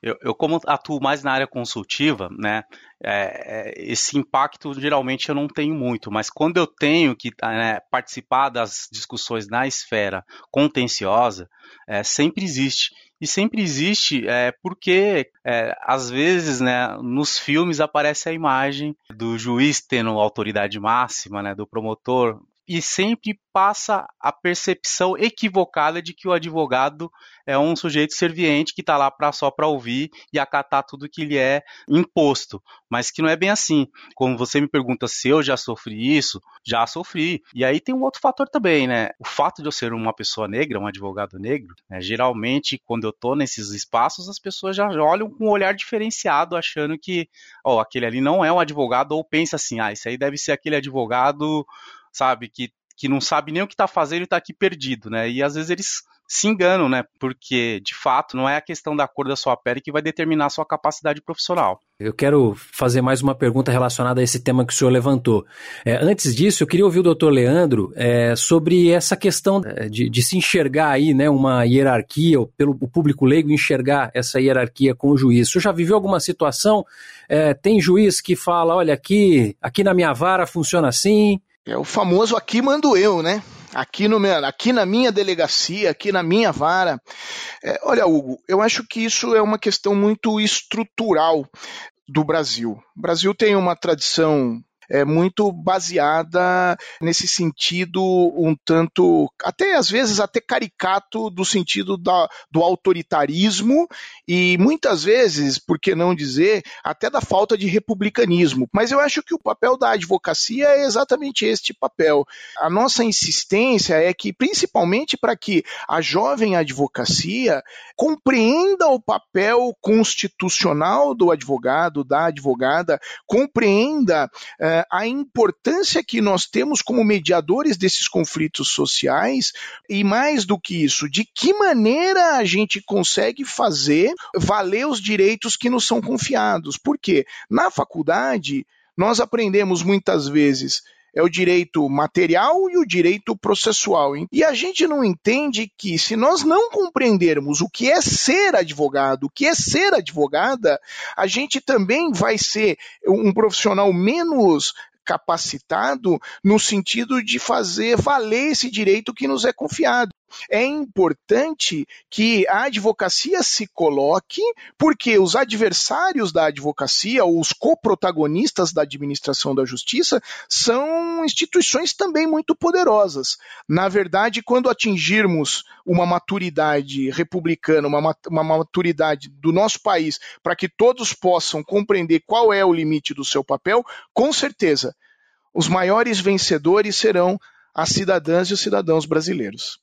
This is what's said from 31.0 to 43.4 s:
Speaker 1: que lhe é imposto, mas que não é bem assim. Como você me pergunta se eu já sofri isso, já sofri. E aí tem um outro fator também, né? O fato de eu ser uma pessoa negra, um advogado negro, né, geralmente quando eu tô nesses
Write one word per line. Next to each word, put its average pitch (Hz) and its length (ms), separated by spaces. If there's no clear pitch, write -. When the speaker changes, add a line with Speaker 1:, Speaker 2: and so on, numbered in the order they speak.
Speaker 1:
que 156 160
lhe 147 120
é 139 260
imposto, 147 720
mas 120 220
que - 100
não 160 60
é 160 80
bem 180 140
assim. 156 380
Como 127 220
você 127 240
me 147 80
pergunta 127 380
se - 200
eu 147 160
já 131 140
sofri 117 580
isso, 135 240
já 117 220
sofri. 170 540
E 123 120
aí 135 160
tem 254 120
um 262 100
outro 262 180
fator 269 260
também, 165 400
né? 117 220
O - 80
fato - 340
de 147 60
eu 147 40
ser 120 200
uma 113 220
pessoa 107 340
negra, 117 320
um 101 80
advogado 98 500
negro, 104 380
né, 95 100
geralmente 117 840
quando 117 180
eu 110 80
tô 123 240
nesses 110 360